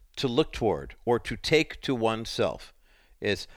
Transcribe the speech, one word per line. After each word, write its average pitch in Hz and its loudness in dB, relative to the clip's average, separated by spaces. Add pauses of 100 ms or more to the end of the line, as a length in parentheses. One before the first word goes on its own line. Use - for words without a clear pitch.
(160)
to 139 -2
look 131 2
toward 78 0 (120)
or 120 4
to - -8
take - 2
to 139 0
oneself. 113 -2 (440)
It's 98 -2 (100)